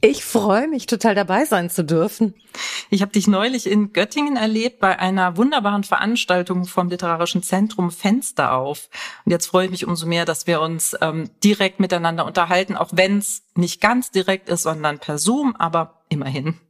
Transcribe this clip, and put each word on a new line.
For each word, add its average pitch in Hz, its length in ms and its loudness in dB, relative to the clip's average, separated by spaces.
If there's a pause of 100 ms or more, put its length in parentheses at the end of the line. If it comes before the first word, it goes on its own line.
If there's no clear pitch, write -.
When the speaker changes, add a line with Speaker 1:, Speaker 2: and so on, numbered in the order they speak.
Speaker 1:
Ich 277 160 4
freue 214 460 2
mich 285 160 -4
total, 220 300 2
dabei 196 320 2
sein 175 240 0
zu - 120 -2
dürfen. 170 520 0 (560)
Speaker 2:
Ich 196 100 2
habe 202 120 -2
dich 202 140 2
neulich 214 400 2
in 208 280 2
Göttingen 277 420 0
erlebt 220 420 -2
bei 190 200 2
einer 185 400 0
wunderbaren 208 440 2
Veranstaltung 180 840 0
vom 180 240 0
Literarischen 170 520 -2
Zentrum 190 480 0
Fenster 190 600 0
auf. 131 380 -4 (340)
Und - 80 2
jetzt 170 140 0
freue 185 180 2
ich 185 60 -4
mich 180 160 -6
umso 165 200 -4
mehr, 170 200 0
dass 165 200 -4
wir 165 140 2
uns, 160 400 -4
ähm, 160 300 -4 (120)
direkt 202 380 2
miteinander 170 460 0
unterhalten, 180 500 0
auch 170 160 -4
wenn's 190 520 0 (100)
nicht 175 260 -2
ganz 240 300 2
direkt 190 400 -2
ist, 175 140 -2
sondern 151 340 -2
per 147 180 -6
Zoom, 247 400 0
aber 165 540 -2
immerhin. 139 480 -4 (120)